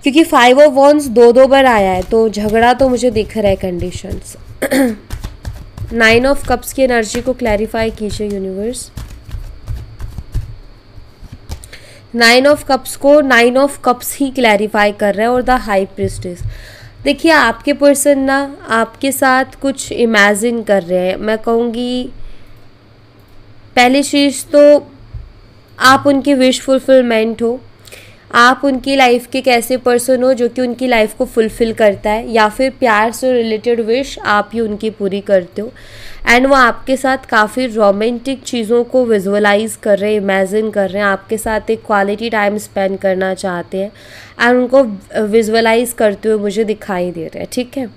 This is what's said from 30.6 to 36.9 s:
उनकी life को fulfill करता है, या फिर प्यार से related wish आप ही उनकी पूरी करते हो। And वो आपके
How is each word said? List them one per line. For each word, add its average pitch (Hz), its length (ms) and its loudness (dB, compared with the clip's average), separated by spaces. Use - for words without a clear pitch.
उनकी 240 240 -4
life 220 280 0
को 254 100 -2
fulfill 226 480 -2
करता 214 380 0
है, 233 220 -4
या 214 160 4
फिर 262 220 -2
प्यार 226 420 0
से 254 200 -2
related 226 480 -2
wish 240 380 -4
आप 208 360 -2
ही 233 60 -4
उनकी 214 300 -4
पूरी 202 300 -6
करते 196 420 -2
हो। 226 100 -10
And 254 160 4
वो 277 80 4
आपके 254 420 2